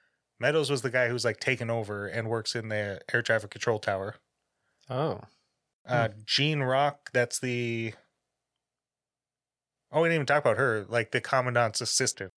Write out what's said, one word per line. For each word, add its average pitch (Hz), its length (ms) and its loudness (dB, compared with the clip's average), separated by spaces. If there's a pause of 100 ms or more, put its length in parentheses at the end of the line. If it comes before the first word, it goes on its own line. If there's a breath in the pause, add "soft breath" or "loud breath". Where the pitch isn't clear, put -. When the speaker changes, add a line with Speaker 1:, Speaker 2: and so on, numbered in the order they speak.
(400)
Speaker 1:
Meadows 143 300 2
was 135 140 -2
the 131 80 -4
guy 123 180 2
who's, 120 160 -2
like, 110 140 -2
taken 123 300 -2
over 104 380 -4
and 113 220 -6
works 113 260 -4
in 113 140 -6
the 104 320 -4 (100)
air 123 100 4
traffic 113 280 2
control 110 300 0
tower. 98 360 -2 (720)
Speaker 2:
Oh. 127 320 -2 (640)
Speaker 1:
Uh, 120 240 2
Speaker 2:
Hmm. 104 160 -12
Speaker 1:
Jean 147 360 2
Rock, 135 520 0
that's 120 260 2
the, 117 540 -2 (2000)
oh, 147 100 2
we 170 80 4
didn't 165 80 2
even 147 100 0
talk 143 180 4
about 110 120 4
her, 113 300 0
like, 113 240 -2
the 127 80 0
commandant's 120 640 0
assistant. 117 560 -2